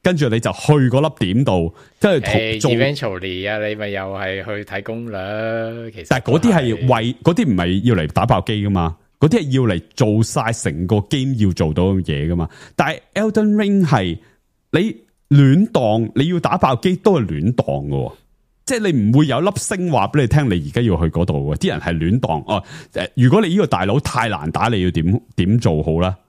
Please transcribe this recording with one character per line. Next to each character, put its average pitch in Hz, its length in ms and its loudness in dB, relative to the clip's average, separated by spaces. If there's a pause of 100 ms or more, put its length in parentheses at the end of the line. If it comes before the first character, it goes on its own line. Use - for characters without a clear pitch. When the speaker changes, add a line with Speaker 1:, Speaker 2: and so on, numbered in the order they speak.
Speaker 1:
跟 180 140 0
住 143 120 0
你 113 120 2
就 113 120 -2
去 - 200 0 (180)
嗰 131 100 2
粒 156 80 2 (260)
點 131 100 2
度， 90 300 0 (260)
跟 185 200 4
住 104 60 -8
同- 104 140 0
Speaker 2:
誒， 110 200 -2
Speaker 1:
做 131 120 2
Speaker 2:
eventually 101 760 -2
啊， 107 160 -4
你 107 80 -4
咪 107 140 -6
又 98 120 -6 (140)
係 95 300 -6
去 110 60 -10 (140)
睇 101 180 -8
攻 117 280 -10
略， 113 840 -6
其 110 100 -16
實 - 80 -16
Speaker 1:
但 131 100 0
係 117 120 -2
嗰 156 60 2
啲 226 140 2
係 127 420 0
為-， 117 180 -2 (100)
Speaker 2:
都 165 100 2
係。 - 20 -
Speaker 1:
嗰 - 0 - (100)
啲 123 60 0
唔 104 60 2
係 90 280 0
要 120 100 4
嚟 78 180 -2
打 90 140 0
爆 110 160 2
機 - 100 -6 (140)
㗎 101 40 -2
嘛， 85 260 0 (220)
嗰 - 100 4
啲 233 100 4
係 151 120 -2
要 131 120 2 (120)
嚟 85 80 -4 (120)
做 107 280 2
晒 113 300 -2
成 85 340 -4
個 104 140 2
game 135 360 -2
要 104 160 2
做 80 200 0
到 87 120 0 (100)
嘅 95 100 0
嘢 73 260 -4
㗎 87 60 0
嘛。 82 120 -2 (280)
但 143 160 0
係 - 60 -8 (160)
Elden 214 400 0
Ring 202 320 2
係 92 320 0 (540)
你 202 240 0 (380)
亂 143 360 6
蕩， 113 440 0
你 139 140 0
要 180 120 -2
打 - 180 0
爆 135 180 2
機 185 200 0
都 196 240 2
係 107 60 -2
亂 80 280 -2
蕩 71 320 -4
㗎 - 20 -8
喎。 69 240 -4 (520)
即 269 120 -4
係 208 160 0
你 110 180 2
唔 127 80 6
會 151 80 6
有 131 140 0
粒 190 160 0
星 180 340 -4
話 107 180 2
俾 151 120 0
你 127 80 2
聽， 147 200 2
你 85 200 -2
而 - 40 -8
家 117 100 -2
要 101 140 2
去 78 140 -2
嗰 82 140 -2
度 73 300 -2
喎。 80 40 -6
啲 190 100 -2
人 95 120 -4
係 85 180 -4
亂 92 220 0
蕩， 82 260 -4
哦， 98 160 -2 (300)
誒， - 240 -6
如 123 140 6
果 185 100 4
你 202 80 0
呢 170 100 0
個 190 80 2
大 92 200 -2
佬 104 140 0
太 117 280 -2
難 80 240 -4
打， 98 160 0
你 107 140 0
要 90 100 2
點， 82 280 0 (160)
點 98 220 2
做 82 240 0
好 80 180 0
啦？ 92 160 -2 (120)